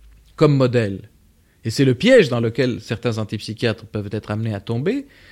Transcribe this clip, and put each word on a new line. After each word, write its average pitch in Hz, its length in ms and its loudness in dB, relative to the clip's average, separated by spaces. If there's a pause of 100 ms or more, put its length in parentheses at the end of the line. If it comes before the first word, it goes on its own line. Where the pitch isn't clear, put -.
(360)
comme 147 200 4
modèle. 117 540 0 (560)
Et 113 40 -4
c'est 135 160 2
le 127 100 4
piège 208 340 6
dans 120 100 -2
lequel 117 420 -2
certains 117 360 -4
antipsychiatres 110 680 -6
peuvent 104 260 -8
être 107 200 -8
amenés 110 220 -4
à 98 60 -6
tomber, 180 460 -4 (260)